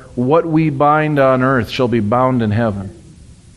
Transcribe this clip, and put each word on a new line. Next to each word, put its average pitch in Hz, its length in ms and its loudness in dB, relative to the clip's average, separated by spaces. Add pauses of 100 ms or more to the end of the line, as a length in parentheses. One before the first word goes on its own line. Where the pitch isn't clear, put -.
(160)
what 143 280 0
we 160 260 0
bind 147 500 0
on 131 240 2
earth 131 260 0
shall 127 160 -2
be 113 140 0
bound 123 420 0
in 107 80 0
heaven. 101 500 -4 (560)